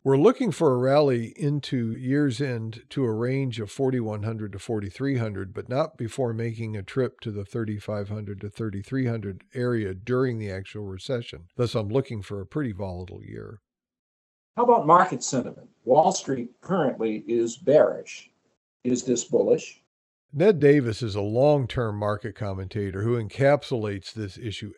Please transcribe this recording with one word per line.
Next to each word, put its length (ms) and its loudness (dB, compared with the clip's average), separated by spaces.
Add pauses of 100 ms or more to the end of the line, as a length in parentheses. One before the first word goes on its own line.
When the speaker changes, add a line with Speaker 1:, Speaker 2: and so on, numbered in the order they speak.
Speaker 1:
We're 120 4
looking 360 4
for 200 2
a 60 2
rally 580 2
into 560 -2
year's 480 0
end 520 -6
to 120 -2
a 80 2
range 480 -2
of 100 -6
forty-one 540 -2
hundred 300 -6
to 60 -10
forty-three 580 -4
hundred, 360 -6
but 140 -10
not 300 -4
before 340 -4
making 460 -6
a 60 -8
trip 380 -4
to 100 -8
the 120 -8
thirty-five 640 -6
hundred 320 -8
to 100 -8
thirty-three 580 -4
hundred 360 -6 (100)
area 400 -2
during 460 -2
the 100 -6
actual 360 -10
recession. 600 -8 (100)
Thus, 180 0
I'm 140 -2
looking 320 -2
for 180 -10
a 60 -10
pretty 260 -4
volatile 500 -10
year. 380 -14 (960)
Speaker 2:
How 80 4
about 240 6
market 360 6
sentiment? 440 -4 (160)
Wall 300 6
Street 380 -6 (100)
currently 640 -2
is 300 0
bearish. 760 2 (540)
Is 180 0
this 220 0
bullish? 560 2 (520)
Speaker 1:
Ned 260 4
Davis 420 6
is 140 -2
a 60 0
long-term 720 2
market 400 -4
commentator 640 -4
who 200 0
encapsulates 920 0
this 240 -8
issue 400 -10